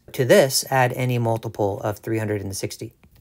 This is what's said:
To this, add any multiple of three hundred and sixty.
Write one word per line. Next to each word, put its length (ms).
To 120
this, 460
add 220
any 260
multiple 640
of 180
three 200
hundred 240
and 140
sixty. 380